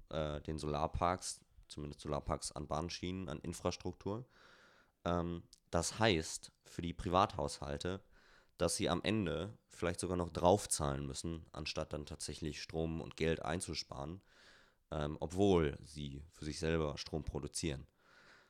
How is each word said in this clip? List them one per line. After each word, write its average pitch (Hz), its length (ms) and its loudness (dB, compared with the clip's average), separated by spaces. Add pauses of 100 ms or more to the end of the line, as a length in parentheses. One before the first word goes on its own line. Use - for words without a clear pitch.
äh, 76 320 -2
den 78 180 -4
Solarparks, 78 800 0 (280)
zumindest 73 340 -10
Solarparks 73 500 -2
an 73 160 -8
Bahnschienen, 87 640 -4
an 76 100 -6
Infrastruktur. 90 840 -4 (800)
Ähm, 87 380 0 (280)
das - 280 2
heißt 98 520 2 (140)
für - 160 -10
die 85 120 -4
Privathaushalte, 87 1080 0 (560)
dass 87 180 4
sie 95 140 2
am 87 140 2
Ende 95 540 0 (120)
vielleicht 87 300 -2
sogar 90 180 0
noch 85 120 2
draufzahlen 78 760 4
müssen, 82 460 -6
anstatt 78 420 -4
dann 73 120 -6
tatsächlich 76 560 -6
Strom 80 400 -2
und - 160 -10
Geld 80 240 2
einzusparen, 82 800 -4 (720)
ähm, 76 280 -2
obwohl 87 640 6
sie 71 460 -8
für - 160 -12
sich 76 140 -4
selber 80 380 2
Strom 76 260 -6
produzieren. 71 640 -4 (640)